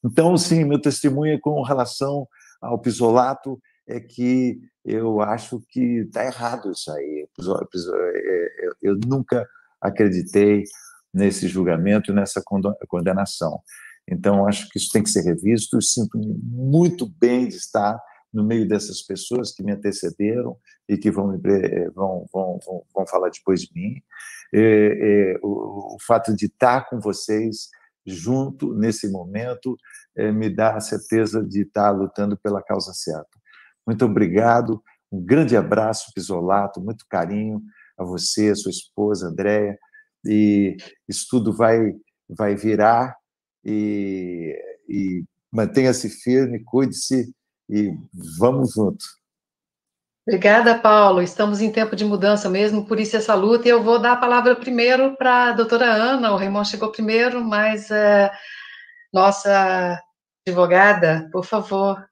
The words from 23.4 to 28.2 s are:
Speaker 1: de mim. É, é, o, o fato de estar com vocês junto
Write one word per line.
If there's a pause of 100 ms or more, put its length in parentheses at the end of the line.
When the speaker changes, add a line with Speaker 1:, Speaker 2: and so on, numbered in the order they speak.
Speaker 1:
de
mim. (520)
É,
é,
o,
o
fato
de
estar
com
vocês (380)
junto